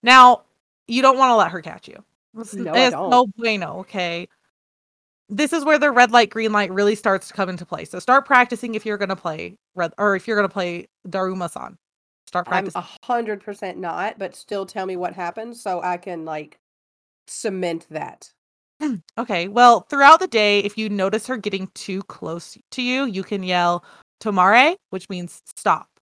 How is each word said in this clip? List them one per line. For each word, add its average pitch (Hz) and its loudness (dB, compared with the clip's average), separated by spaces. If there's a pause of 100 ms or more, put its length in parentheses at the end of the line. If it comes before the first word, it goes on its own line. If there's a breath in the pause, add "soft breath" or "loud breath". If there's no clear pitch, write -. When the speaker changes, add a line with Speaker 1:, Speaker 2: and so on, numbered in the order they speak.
Speaker 1:
Now, 247 8 (460)
you 240 0
don't 269 4
wanna 254 4
let 170 2
her 175 -10
catch - -18
you. - -20 (340)
It's, 214 -16
Speaker 2:
No, 160 -6
I 233 0
Speaker 1:
it's 247 2
Speaker 2:
don't. 175 -4
Speaker 1:
no 247 4 (100)
bueno, 196 -6
okay? 175 -8 (1000)
This 277 -2
is 320 -2
where 302 4
the 285 2
red 240 6
light, 226 4
green 220 -4
light 202 0
really 208 2
starts 196 -2
to - -20
come 190 -4
into 180 -10
play. 160 -10
So 185 -14
start 269 2
practicing 247 0
if 220 -6
you're 208 -4
gonna 196 -4
play 170 -10 (180)
red, 170 -4
or 202 2
if 180 -8
you're 220 -2
gonna 202 2
play 180 -6 (200)
Daruma-san. 185 -6 (500)
Start 175 -6
Speaker 2:
I'm - -12
Speaker 1:
practicing. 190 -4
Speaker 2:
a - -20
hundred 220 -4
percent 196 -12
not, 180 -8
but 185 -10
still 196 -8
tell 190 -8
me 185 -8
what 175 -6
happened 220 -10
so 180 -6
I 180 -4
can, 175 -10
like, 156 -12 (680)
cement 180 -6
that. 151 -12 (500)
Speaker 1:
<clears throat> 254 -6 (140)
Okay, 185 -4
well, 233 6 (100)
throughout 285 8
the 370 -2
day, 208 2
if 202 -6
you 220 -4
notice 202 -2
her 254 -6
getting 190 -6
too 196 -8
close - -12 (140)
to 254 -8
you, 254 -2
you 190 -6
can 196 -6
yell, 175 0 (360 soft breath)
"Tomare," 220 4 (140)
which 190 -10
means 175 -12 (140)
stop. - -2 (200)